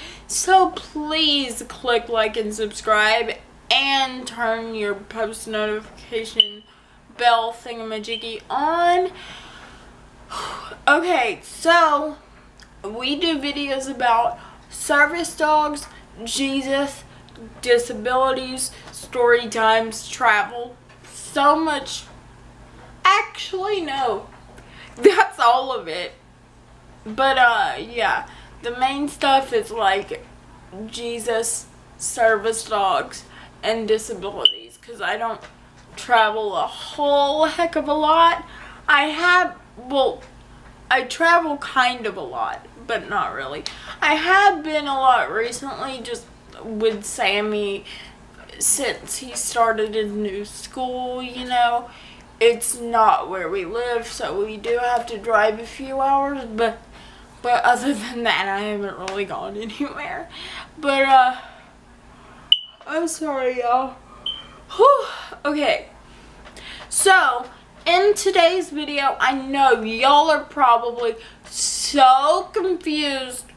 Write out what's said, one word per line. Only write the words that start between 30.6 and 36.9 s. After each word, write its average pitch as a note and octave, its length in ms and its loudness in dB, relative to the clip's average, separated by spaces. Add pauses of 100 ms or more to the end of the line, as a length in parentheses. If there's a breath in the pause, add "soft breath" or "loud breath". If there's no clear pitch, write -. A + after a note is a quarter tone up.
Jesus, A#3 800 -4 (320)
service A3 680 0
dogs, G3 600 -2 (360 loud breath)
and A3 280 -4
disabilities, G3+ 920 -4
'cause A#3 200 -18
I F#3+ 160 -2
don't A3+ 240 -6 (560)
travel G#3+ 600 2
a D3 100 0
whole C#4+ 800 2